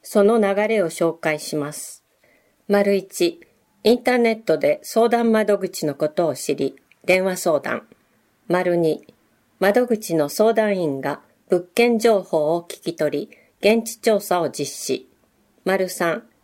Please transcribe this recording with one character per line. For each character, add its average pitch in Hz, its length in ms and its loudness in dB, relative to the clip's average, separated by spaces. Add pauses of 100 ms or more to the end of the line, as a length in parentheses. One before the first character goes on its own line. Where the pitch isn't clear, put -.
そ - 200 0
の 226 160 4
流 202 300 0
れ 220 140 0
を 165 80 -2
紹 165 280 -2
介 156 220 -2
し - 160 -8
ま 147 160 -4
す。 - 320 -16 (640)
丸 202 260 2
一、 180 460 -2 (420)
イ 233 120 4
ン 247 100 -4
タ 247 80 2
ー 254 60 2
ネ 226 140 2
ッ 220 100 -8
ト 156 160 0
で 147 240 0
相 233 260 2
談 233 240 2
窓 208 260 2
口 180 260 -8
の 147 120 -4
こ 156 120 -2
と 165 200 -2
を 135 80 -2
知 - 180 -4
り、 135 220 -6 (280)
電 185 200 2
話 185 140 -2
相 151 220 0
談。 120 280 -6 (580)
丸 180 300 0
二、 160 280 0 (540)
窓 240 280 2
口 214 280 -4
の 147 140 0
相 214 260 2
談 208 240 0
員 143 220 -4
が 143 200 -6 (300)
物 180 240 0
件 233 240 2
情 214 240 2
報 156 320 0
を 170 80 -2
聞 - 180 -16
き 165 140 -8
取 147 340 -4
り、 - 80 -20 (220)
現 220 260 2
地 - 160 -14
調 214 200 2
査 180 200 -2
を 156 100 -2
実 143 220 -8
施。 - 360 -6 (560)
丸 185 240 0
三、 170 340 -4 (220)